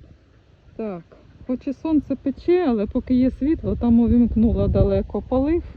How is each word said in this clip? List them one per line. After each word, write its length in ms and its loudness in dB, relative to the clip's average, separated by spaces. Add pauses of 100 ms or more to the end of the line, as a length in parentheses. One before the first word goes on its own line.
(760)
Так, 260 -10 (460)
хоч 200 -6
і 60 -6
сонце 420 -2
пече, 520 -2
але 180 0
поки 280 -4
є 180 2
світло, 440 -4
там 240 4
увімкнула 680 2
далеко 540 2
полив. 420 -2 (140)